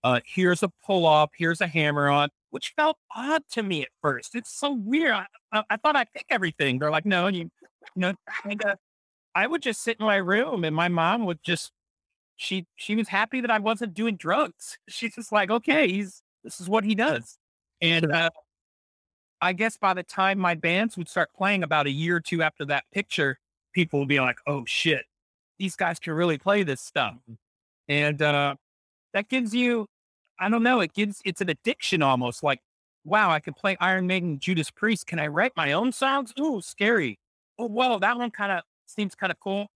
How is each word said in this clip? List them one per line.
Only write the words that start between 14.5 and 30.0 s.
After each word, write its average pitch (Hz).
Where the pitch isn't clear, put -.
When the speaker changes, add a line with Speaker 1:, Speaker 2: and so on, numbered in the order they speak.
Speaker 1:
She's -
just -
like, 208
"Okay, 269
he's, 190
this -
is 180
what 214
he 214
does." -
And, 165
uh, 165
I 180
guess 220
by 190
the 180
time 196
my 175
bands 170
would 175
start -
playing 196
about 151
a 143
year 160
or 170
two 165
after 156
that 139
picture, 147
people 160
would 143
be 143
like, 123
"Oh 143
shit." 143
these 190
guys 170
can 165
really 165
play 202
this 139
stuff. 117
Speaker 2:
Mm-hmm. 117
Speaker 1:
And, 147
uh, 143
that 202
gives 247
you, 240